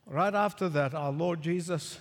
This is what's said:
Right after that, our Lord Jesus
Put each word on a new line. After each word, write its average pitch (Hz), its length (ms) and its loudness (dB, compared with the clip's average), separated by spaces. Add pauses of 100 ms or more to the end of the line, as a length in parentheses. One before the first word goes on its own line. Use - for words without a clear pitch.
Right 185 280 2
after 202 340 2
that, 143 260 2
our 147 160 -2
Lord 170 300 0
Jesus 165 600 -2